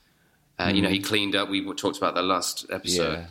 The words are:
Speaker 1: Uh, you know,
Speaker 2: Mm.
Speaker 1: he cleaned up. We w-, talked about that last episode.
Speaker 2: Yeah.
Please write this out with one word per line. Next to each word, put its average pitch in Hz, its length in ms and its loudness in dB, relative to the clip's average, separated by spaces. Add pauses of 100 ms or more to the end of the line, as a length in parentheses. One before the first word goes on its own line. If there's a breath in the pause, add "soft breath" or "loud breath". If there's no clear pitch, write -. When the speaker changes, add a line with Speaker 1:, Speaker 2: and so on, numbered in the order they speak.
(600 soft breath)
Speaker 1:
Uh, 90 140 2
you 101 80 4
know, 98 80 2
Speaker 2:
Mm. 98 40 2
Speaker 1:
he 98 60 2
cleaned 101 360 0
up. 98 140 0
We 98 100 0
w-, 98 160 -4
talked - 220 -2
about 82 180 0
that 87 80 2
last 90 460 0
episode. 85 500 0
Speaker 2:
Yeah. 85 120 -10